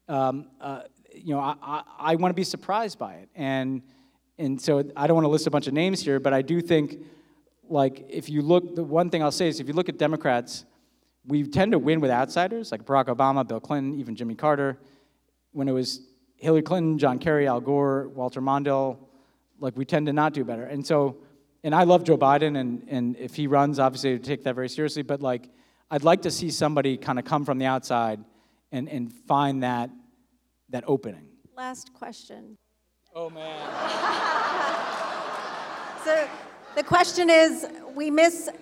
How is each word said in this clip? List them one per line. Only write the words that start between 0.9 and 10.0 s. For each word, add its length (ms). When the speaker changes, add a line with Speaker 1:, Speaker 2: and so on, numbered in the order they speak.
Speaker 1:
you 220
know, 60
I, 200
I, 220
I 160
wanna 180
be 120
surprised 540
by 160
it. 200
And, 480
and 200
so 380
I 100
don't 100
wanna 120
list 180
a 40
bunch 160
of 80
names 260
here, 180
but 140
I 80
do 220
think, 360
like, 400
if 220
you 100
look, 340
the 100
one 260
thing 120
I'll 80
say 180
is 120
if 80
you 60
look 160
at 80
Democrats, 640